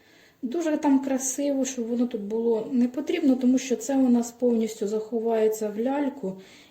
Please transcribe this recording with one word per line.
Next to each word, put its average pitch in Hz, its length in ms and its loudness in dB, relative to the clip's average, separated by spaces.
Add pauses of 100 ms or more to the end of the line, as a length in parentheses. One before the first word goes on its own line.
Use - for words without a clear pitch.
(420)
Дуже 311 340 -2
там 277 280 2
красиво, 269 600 -2
щоб 240 220 -4
воно 240 200 0
тут 240 140 -6
було, 220 520 -2
не 247 160 4
потрібно, 294 480 0
тому 254 220 4
що 240 180 -2
це 269 200 -4
у 262 120 4
нас 240 240 2
повністю 220 560 0
заховається 220 800 0
в 202 100 -6
ляльку 254 580 -2 (340)